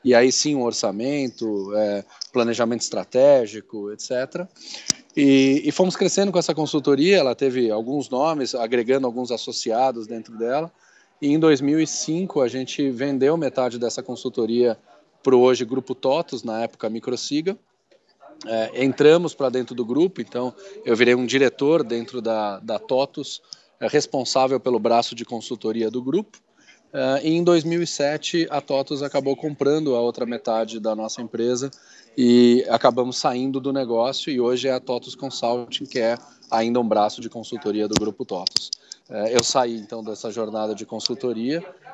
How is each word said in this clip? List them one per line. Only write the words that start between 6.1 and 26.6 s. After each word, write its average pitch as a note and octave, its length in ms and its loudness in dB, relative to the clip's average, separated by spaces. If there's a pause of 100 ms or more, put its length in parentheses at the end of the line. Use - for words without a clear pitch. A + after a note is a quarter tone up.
com F3+ 60 0
essa D#3+ 160 0
consultoria, D3+ 640 2
ela C3 160 2
teve B2+ 360 0
alguns A#2+ 380 -4
nomes, C#3 460 -2
agregando B2 520 0
alguns A#2+ 240 -4
associados A2+ 760 -2
dentro A2+ 320 -12
dela, C3+ 340 -2 (480)
e C#3+ 80 0
em D3+ 100 4
dois D#3 220 6
mil C#3+ 180 2
e D#3 80 2
cinco E3 540 -4
a B2 80 4
gente C3 420 -4
vendeu C3+ 460 0
metade B2+ 420 -2
dessa A#2+ 240 -4
consultoria A#2+ 760 0 (440)
pro B2+ 160 6
hoje B2 280 6
Grupo B2+ 280 -4
TOTUS, C#3 480 -2
na A2+ 200 -4
época A2+ 260 -6
Microsiga. C#3+ 720 -4 (840)
É, A2+ 380 -4
entramos D3+ 520 4
pra C3+ 160 -2
dentro B2 240 -4
do A#2+ 100 -4
grupo, D3+ 360 0
então B2 320 -6 (320)
eu A2+ 120 2
virei A#2+ 180 4
um B2+ 120 0
diretor C#3 580 2
dentro A#2 360 -8
da, G#2+ 380 -4
da A2 180 -6
TOTUS, C3+ 640 -4 (380)
é, A#2+ 80 -4
responsável C3 720 0
pelo A#2+ 220 0
braço A#2 340 2
de A#2 100 -10
consultoria A2 680 -6
do B2 120 -6
grupo. D#3 360 -4 (540)